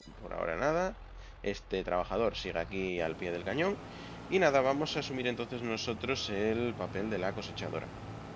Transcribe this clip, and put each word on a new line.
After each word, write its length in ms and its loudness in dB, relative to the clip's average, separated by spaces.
Por 100 -8
ahora 240 0
nada. 400 2
Este 400 -2
trabajador 540 2
sigue 220 -2
aquí 420 0
al 160 0
pie 140 -2
del 120 -2
cañón. 320 0
Y 100 4
nada, 220 8
vamos 340 4
a 60 0
asumir 260 -2
entonces 340 -2
nosotros 680 0
el 440 2
papel 360 -2
de 80 0
la 160 2
cosechadora. 540 -4